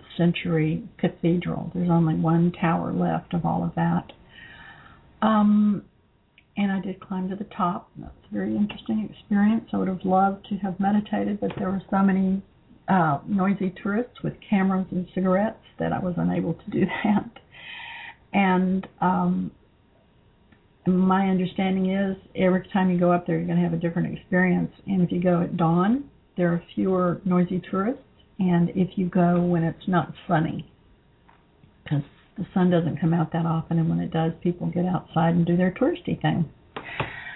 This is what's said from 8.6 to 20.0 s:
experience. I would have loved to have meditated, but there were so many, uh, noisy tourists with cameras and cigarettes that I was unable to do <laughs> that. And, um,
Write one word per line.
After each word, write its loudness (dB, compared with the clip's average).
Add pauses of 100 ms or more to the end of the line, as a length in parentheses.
experience. 0
I -2
would -2
have -6
loved 2
to -4
have -6
meditated, 0
but -4
there -4
were -4
so 2
many, 2 (460)
uh, 2
noisy 0 (100)
tourists -4
with -4 (160)
cameras 2
and -4
cigarettes 0 (140)
that -2
I -4
was -4
unable -2
to -12
do 0 (100)
<laughs> -8
that. 0 (1000)
And, 2 (140)
um, 0 (1400)